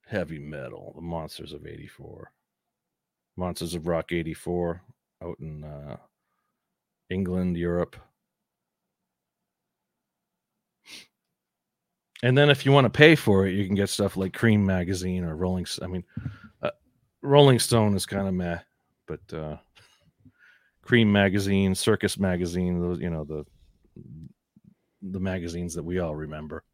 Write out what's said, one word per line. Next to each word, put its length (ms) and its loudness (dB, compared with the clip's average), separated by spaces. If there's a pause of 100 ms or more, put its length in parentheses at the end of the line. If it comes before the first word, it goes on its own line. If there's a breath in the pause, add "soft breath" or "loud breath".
Heavy 320 -6
metal, 560 -14
the 80 -18
Monsters 500 -10
of 140 -18
eighty-four. 640 -20 (1040)
Monsters 380 -6
of 120 -8
Rock 260 -2
eighty-four 680 -6 (420)
out 160 -12
in, 260 -14
uh, 320 -16 (1120)
England, 480 -2
Europe. 380 -2 (4000 loud breath)
And 160 4
then 100 6
if 160 2
you 80 6
wanna 180 8
pay 260 10
for 300 4
it, 60 0
you 140 0
can 80 0
get 160 2
stuff 260 -2
like 160 -4
Cream 320 4
magazine 600 -2
or 120 -6
Rolling 280 -2
S-, 180 -10
I 60 -10
mean, 160 -6 (580 loud breath)
uh, 80 -4 (520)
Rolling 360 8
Stone 380 2
is 100 -4
kinda 260 -4
meh, 280 -4 (460)
but, 140 -12 (120)
uh, 260 -10 (1200 soft breath)
Cream 320 4
magazine, 640 2
Circus 440 0
magazine, 600 -2
those, 200 -4
you 100 -4
know, 140 -6
the, 200 -10 (1600)
the 180 -8
magazines 540 -6
that 80 -8
we 160 -4
all 160 -4
remember. 480 -12 (120)